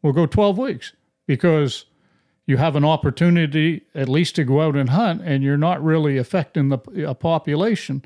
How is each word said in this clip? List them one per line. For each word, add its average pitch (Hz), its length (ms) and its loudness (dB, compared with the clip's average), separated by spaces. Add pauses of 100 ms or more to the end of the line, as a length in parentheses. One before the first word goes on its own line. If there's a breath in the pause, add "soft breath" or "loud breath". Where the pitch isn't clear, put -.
We'll 147 100 2
go 160 140 2
twelve 202 320 0
weeks 254 340 -8 (340)
because 151 600 0 (600)
you 131 120 0
have 147 180 0
an 147 80 2
opportunity 156 960 2 (120)
at 135 140 -4
least 151 280 0
to 160 80 0
go 135 160 2
out 156 160 0
and 135 140 0
hunt, 180 340 0
and 139 180 -2
you're 139 140 0
not 156 260 0
really 156 360 0
affecting 143 500 -2
the, 139 100 0 (300)
a 139 60 -4
population. 165 920 -2